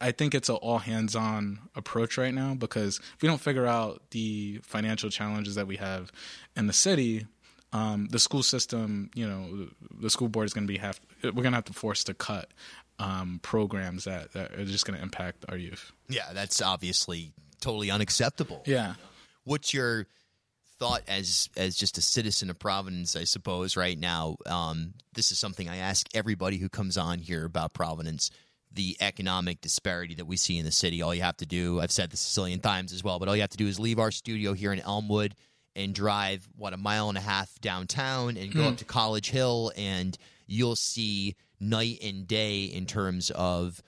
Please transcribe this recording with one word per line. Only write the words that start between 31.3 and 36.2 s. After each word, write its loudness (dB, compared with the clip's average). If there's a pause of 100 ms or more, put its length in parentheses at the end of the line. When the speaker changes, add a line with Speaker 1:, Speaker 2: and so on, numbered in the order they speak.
Speaker 2:
to -8
do, 0
I've 0
said 0
this 0
a 4
zillion 0
times 0
as -8
well, 0
but -2
all 4
you 4
have 2
to -10
do 2
is -2
leave 2
our 4
studio -2
here 0
in 0
Elmwood 2 (420)
and -2
drive, 2